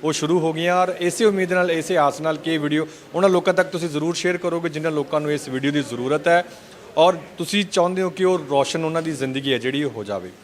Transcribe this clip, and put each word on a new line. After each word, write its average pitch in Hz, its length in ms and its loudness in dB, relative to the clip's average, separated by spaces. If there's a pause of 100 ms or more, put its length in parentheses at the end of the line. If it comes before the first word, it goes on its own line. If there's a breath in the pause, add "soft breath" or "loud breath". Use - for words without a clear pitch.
ਉਹ 156 80 0
ਸ਼ੁਰੂ 156 280 2
ਹੋ 160 140 0
ਗਈਆਂ। 170 220 0
ਔਰ 180 240 2
ਇਸੇ 175 260 0
ਉਮੀਦ 190 280 2
ਨਾਲ, 180 180 2
ਇਸੇ 165 220 -2
ਆਸ 147 280 2
ਨਾਲ 156 160 -2
ਕਿ 160 160 -4
ਇਹ 160 60 0
ਵੀਡੀਓ 151 280 0 (280 loud breath)
ਉਹਨਾਂ 190 140 4
ਲੋਕਾਂ 180 240 2
ਤੱਕ 180 160 2
ਤੁਸੀਂ 175 200 -6
ਜ਼ਰੂਰ 156 260 -2
ਸ਼ੇਅਰ 180 220 -2
ਕਰੋਗੇ 170 320 -4
ਜਿਨ੍ਹਾਂ 156 220 -4
ਲੋਕਾਂ 151 300 -2
ਨੂੰ 147 100 -2
ਇਸ 147 180 -4
ਵੀਡੀਓ 135 220 -2
ਦੀ 147 100 0
ਜ਼ਰੂਰਤ 131 460 -2
ਹੈ 170 160 4 (540 loud breath)
ਔਰ 170 200 6 (200)
ਤੁਸੀਂ 202 280 -2
ਚਾਹੁੰਦੇ 185 360 0
ਹੋ 185 80 0
ਕਿ 180 140 -4
ਉਹ 185 160 4 (100)
ਰੋਸ਼ਨ 143 360 0
ਉਹਨਾਂ 160 160 -2
ਦੀ 160 100 -4
ਜ਼ਿੰਦਗੀ 135 420 -2
ਹੈ 123 40 0
ਜਿਹੜੀ 131 260 -2
ਉਹ 139 80 -2
ਹੋ 110 120 -8
ਜਾਵੇ। 95 260 -6 (140)